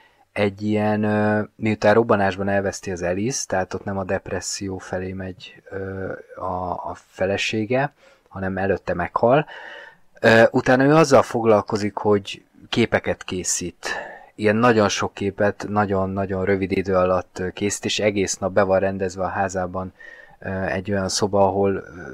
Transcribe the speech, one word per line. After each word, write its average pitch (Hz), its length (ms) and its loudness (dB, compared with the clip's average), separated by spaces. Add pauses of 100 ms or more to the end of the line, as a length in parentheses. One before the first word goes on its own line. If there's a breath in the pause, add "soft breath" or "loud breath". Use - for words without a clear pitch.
(360 soft breath)
egy 101 260 0
ilyen, 107 420 0
ö, 107 380 2 (140)
miután 107 380 2
robbanásban 101 540 2
elveszti 98 440 -2
az 87 100 -8
Alice, 98 460 -4
tehát 92 260 -4
ott 95 100 -8
nem 98 140 -6
a 98 60 -4
depresszió 95 760 -6
felé 92 340 -8
megy, 95 580 -12
ö, 95 420 -8 (240)
a, 90 360 -6
a - 260 -8 (120)
felesége, 110 840 -2 (340 soft breath)
hanem 95 300 -6
előtte 95 360 0
meghal. 117 520 2 (760 loud breath)
Ö, 113 320 8
utána 131 320 4
ő 143 120 6
azzal 139 260 8
foglalkozik, 104 720 2
hogy 104 480 0 (260)
képeket - 540 0
készít. - 680 -6 (460 loud breath)
Ilyen 107 200 2
nagyon 110 340 4
sok - 240 -4
képet, 101 560 -2
nagyon-nagyon 98 760 -2
rövid 95 260 0
idő 95 240 0
alatt, 92 440 0
ö, 92 100 -4
készít, - 360 -6
és - 140 -2
egész 101 380 0
nap 95 140 -4
be 101 120 2
van 95 160 2
rendezve 95 440 -2
a 90 40 -2
házában, 92 640 -4 (460 loud breath)
ö, 95 240 -6
egy 92 280 -4
olyan 95 180 -2
szoba, 98 380 2
ahol, 98 280 2
ö, - 60 -6 (320)